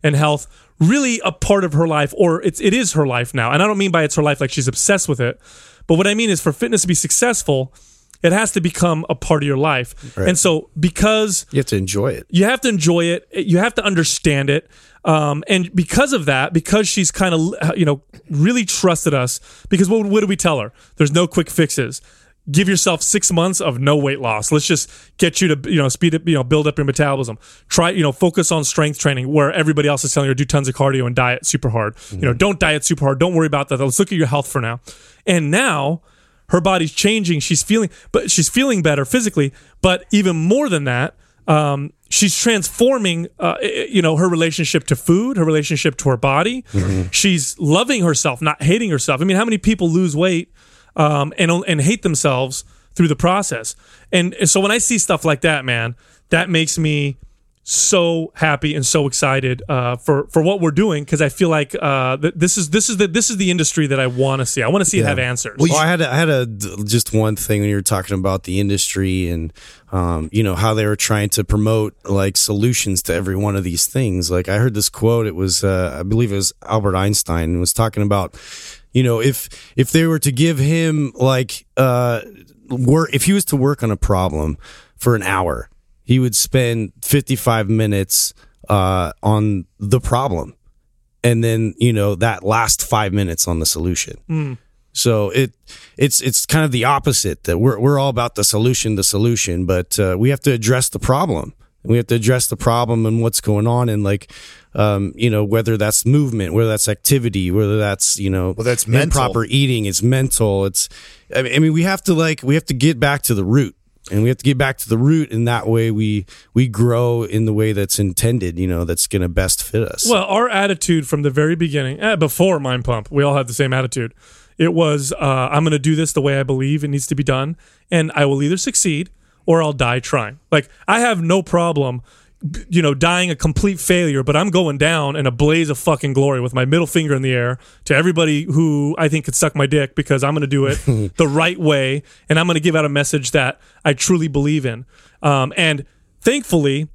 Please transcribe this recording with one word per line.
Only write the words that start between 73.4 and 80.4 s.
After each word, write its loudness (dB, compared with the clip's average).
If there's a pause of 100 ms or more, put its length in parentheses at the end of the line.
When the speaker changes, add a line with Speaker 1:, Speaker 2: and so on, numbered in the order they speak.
Speaker 2:
of -2
these -2
things. -2
Like, 0
I 0
heard 0
this -2
quote. 0
It -6
was, -2
uh, 0
I -6
believe 0
it -4
was -4 (140)
Albert 0
Einstein, 0
and -2
was -2
talking -2
about, -2 (580)
you 2
know, 0
if, 0 (260)
if 0
they 2
were 0
to 0
give 0